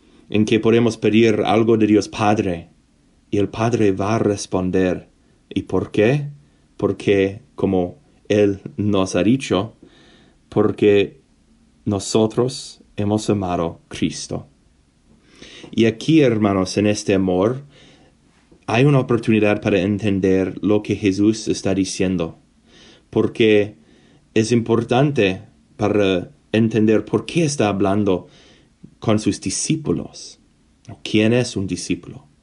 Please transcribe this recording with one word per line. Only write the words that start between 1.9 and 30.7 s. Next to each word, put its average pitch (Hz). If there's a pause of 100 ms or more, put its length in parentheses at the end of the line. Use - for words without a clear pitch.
Padre. 104 (600)
Y 101
el 98
Padre 110
va 101
a 113
responder. 92 (400)
¿Y 95
por 92
qué? 139 (500)
Porque, 101 (140)
como 92 (300)
Él 104 (180)
nos 98
ha 90
dicho, 107 (760)
porque 104 (600)
nosotros 110 (140)
hemos 104
amado 90
a -
Cristo. - (1300)
Y 110
aquí, 151
hermanos, 104
en 104
este 104
amor, 95 (1040)
hay 117
una 143
oportunidad 110
para 101
entender 95
lo 104
que 107
Jesús 101
está 95
diciendo, 92 (720)
porque 107 (580)
es 110
importante 117 (340)
para 98 (220)
entender 107
por 107
qué 165
está 143
hablando 98 (720)
con 107
sus 107
discípulos. - (600)